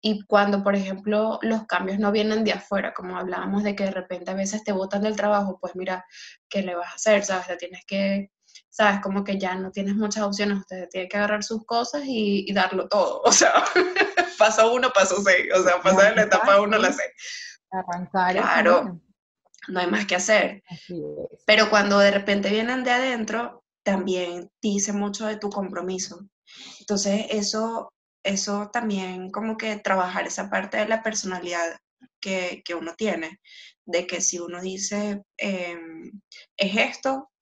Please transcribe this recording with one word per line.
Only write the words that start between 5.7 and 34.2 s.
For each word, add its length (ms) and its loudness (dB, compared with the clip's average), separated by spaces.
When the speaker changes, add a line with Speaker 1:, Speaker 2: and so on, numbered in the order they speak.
Speaker 1:
mira, 280 -6
¿qué 140 -4
le 120 -6
vas 180 -6
a 40 -16
hacer? 280 2
¿Sabes? 240 -4
Te 80 -6
tienes 300 -14
que, 440 -2
¿sabes? 300 2
Como 240 -2
que 140 -4
ya 180 -2
no 160 -6
tienes 240 -2
muchas 280 0
opciones, 340 0
usted 320 -10
tiene 180 -8
que 80 -6
agarrar 280 0
sus 220 -6
cosas 380 -2
y, 440 0
y 40 -4
darlo 360 0
todo, 340 2
<laughs> 20 -4
o 80 8
sea, 200 6
<laughs> 760 0
paso 360 6
uno, 180 2
paso 300 4
seis, 240 6
o 80 6
sea, 160 6
Speaker 2:
Y 20 -14
Speaker 1:
pasa 280 8
de 60 -2
la 80 6
etapa 220 4
Speaker 2:
arrancar, 140 8
Speaker 1:
uno 160 2
a 40 4
la 120 2
Speaker 2:
sí. 0 -
Speaker 1:
seis. 680 -10
Speaker 2:
Arrancar 680 -2
el 60 0
Speaker 1:
Claro, 400 4
Speaker 2:
camino. 180 -10
Speaker 1:
no 120 -2
hay 80 0
más 180 -2
que 100 0
hacer. 500 2
Speaker 2:
Así 340 -12
es. 140 -20
Speaker 1:
Pero 240 6
cuando 280 4
de 120 8
repente 400 0
vienen 340 -2
de 60 -2
adentro, 720 -2
también 680 -2
dice 320 -2
mucho 340 -4
de 100 -4
tu 140 -6
compromiso. 760 -8
Entonces, 500 0
eso, 640 -4
eso 480 -4
también 580 -4
como 260 -6
que 200 -6
trabajar 500 0
esa 240 -8
parte 280 -4
de 100 0
la 140 0
personalidad 720 -4
que, 440 -6
que 100 -6
uno 220 -8
tiene, 440 -4
de 200 -2
que 140 -6